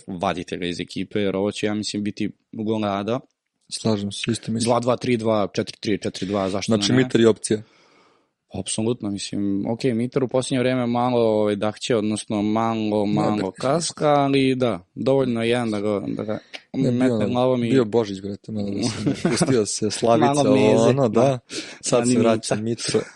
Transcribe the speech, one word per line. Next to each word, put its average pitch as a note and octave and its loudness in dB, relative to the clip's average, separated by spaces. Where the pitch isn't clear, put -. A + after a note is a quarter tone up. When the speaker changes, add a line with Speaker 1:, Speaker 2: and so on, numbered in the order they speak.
Speaker 1:
vadite F2 -4
ga F2+ -6
iz F2 -4
ekipe, F#2+ -6
jer G2 -2
ovo G2+ 0
će, - -6
ja G#2 -2
mislim, G#2 -6
biti G#2 -4
golada. G#2+ -4
Speaker 2:
Slažem G2+ -2
se, - -6
isto A2 -4
mislim. A2+ -2
Speaker 1:
Dva A#2+ 2
dva B2 0
tri B2 -2
dva, A2 0
četiri - -6
tri G#2 -2
četiri - -6
dva, G2 0
zašto F#2+ -6
Speaker 2:
Znači, G#2 2
Speaker 1:
da A#2+ 2
ne? C3 6
Speaker 2:
Mitar B2 2
je A2+ 8
opcija. G#2+ 0
Speaker 1:
Apsolutno, A2 -4
mislim, G2+ -4
okej, A#2 -2
Mitar B2 -2
u B2 -2
posljednje B2+ -2
vreme B2+ 0
malo, A#2+ 0
ovaj, G#2+ 2
dahće, G#2 -2
odnosno G#2+ -2
malo, G#2+ 0
Speaker 2:
Ne G#2 0
Speaker 1:
malo G#2+ 0
Speaker 2:
dahće. F#2+ -2
Speaker 1:
kaska, D#3 -2
ali C#3 2
da, A#2 0
dovoljno B2 0
je A2+ 0
jedan A#2+ 0
da G#2 -2
ga, G#2 0
da G#2+ -4
ga G#2 -6
Speaker 2:
Ne, C3+ -2
bio C3+ 2
Speaker 1:
metne B2 2
Speaker 2:
ono, G#2 0
Speaker 1:
glavom B2 2
i A#2 -2
Speaker 2:
bio B2+ 4
Božić, G2+ -2
brate, G2+ -10
malo G#2 -4
da G2+ -4
se A#2 -2
Speaker 1:
<laughs> - -
Speaker 2:
pustio A#2+ 2
se G#2 -4
Slavica, A#2 4
Speaker 1:
Malo C#3+ 4
meze, G#2+ 6
Speaker 2:
ono, B2 4
da. A2+ 4
Speaker 1:
da. C3 4
Speaker 2:
Sad - -12
se - 0
Speaker 1:
Animica. A#2+ 4
Speaker 2:
vraća A2+ 2
Mitro, A2+ -2